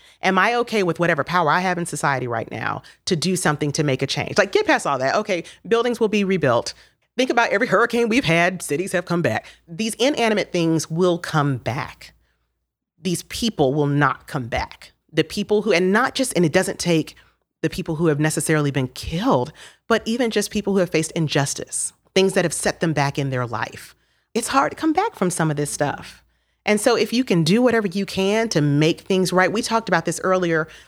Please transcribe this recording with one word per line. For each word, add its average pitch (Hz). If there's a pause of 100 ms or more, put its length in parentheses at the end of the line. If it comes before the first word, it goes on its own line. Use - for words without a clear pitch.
(220)
Am 190
I 220
okay 240
with 170
whatever 165
power 170
I 165
have 180
in 170
society 139
right 113
now 107 (220)
to -
do 180
something 151
to 151
make 135
a 143
change? -
Like, 196
get -
past 277
all 143
that. 131
Okay, 202 (240)
buildings 233
will 226
be 202
rebuilt. 147 (420)
Think 254
about 233
every 202
hurricane 226
we've 226
had, 170
cities 175
have 175
come 175
back. 110 (220)
These 214
inanimate 226
things 165
will 170
come 143
back. - (880)
These 170
people 165
will 147
not 143
come 123
back. - (200)
The 156
people 208
who, 208
and 185
not 240
just, 262
and 175
it 151
doesn't 185
take 165 (480)
the 156
people 175
who 160
have 147
necessarily 151
been 131
killed, 160 (340)
but 220
even 226
just 208
people 208
who 190
have 175
faced -
injustice, - (240)
things 190
that 185
have 170
set -
them 165
back 143
in 139
their 127
life. - (400)
It's 233
hard 277
to -
come 320
back 381
from 185
some 156
of 143
this 147
stuff. - (440)
And 208
so 233
if 214
you 247
can 170
do 196
whatever 233
you 190
can 208
to 175
make 147
things 185
right, 180
we 214
talked 226
about 170
this 170
earlier 175 (220)